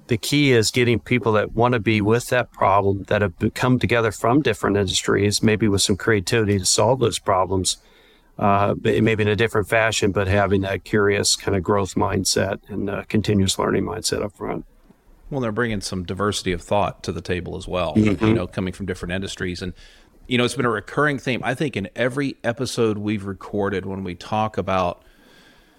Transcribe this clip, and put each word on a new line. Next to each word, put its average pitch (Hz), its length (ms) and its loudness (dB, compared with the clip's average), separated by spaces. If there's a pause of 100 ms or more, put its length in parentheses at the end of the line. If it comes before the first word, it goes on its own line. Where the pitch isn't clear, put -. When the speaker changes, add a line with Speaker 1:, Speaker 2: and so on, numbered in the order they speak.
Speaker 1:
the 120 120 0
key 143 340 2
is 113 180 6
getting 120 280 2
people 117 340 0
that 101 220 0
wanna 120 240 2
be 107 240 2
with 113 260 2
that 123 240 0
problem, 98 520 2
that 104 180 2
have 95 160 -2
be-, 110 100 0
come 127 300 2
together 113 340 2
from 123 300 2
different 104 340 0
industries, 101 640 0
maybe 110 240 2
with 98 140 2
some 101 160 2
creativity 104 600 2
to 90 80 -4
solve 117 340 2
those 110 180 0
problems, 95 600 0 (600)
uh, 101 360 2
but 113 280 0
maybe 110 200 2
in 104 60 2
a 107 80 2
different 110 300 0
fashion, 110 460 2
but 98 160 0
having 98 320 2
that 95 240 -4
curious 101 520 2
kind 98 200 -2
of 90 60 0
growth 98 320 0
mindset 98 640 0 (100)
and, 101 220 -6
uh, 101 180 -6
continuous 101 500 2
learning 104 260 0
mindset 107 380 -4
up 104 140 -6
front. 110 300 -8 (640)
Speaker 2:
Well, 143 100 -4
they're 113 120 -4
bringing 113 280 -2
some 92 240 -6
diversity 95 480 -2
of 82 80 -4
thought 101 440 -2
to 98 80 -4
the 87 100 -8
table 87 340 -6
as 87 100 -12
well, 87 280 -2
Speaker 1:
Mm-hmm. 107 320 2
Speaker 2:
you 110 80 4
know, 92 120 0
coming 92 280 -6
from 101 120 -10
different 87 260 -6
industries. 95 500 -6
And, 90 100 -8 (560)
you 127 80 0
know, 120 80 2
it's 117 100 -2
been 127 120 -2
a 120 40 2
recurring 139 480 -2
theme, 120 240 -4
I 120 120 -2
think, 143 240 -4
in 98 180 -4
every 131 480 -2
episode 117 540 0
we've 104 260 -4
recorded 98 600 -4
when 95 180 -8
we 90 100 -8
talk 107 440 -4
about 92 440 -2 (760)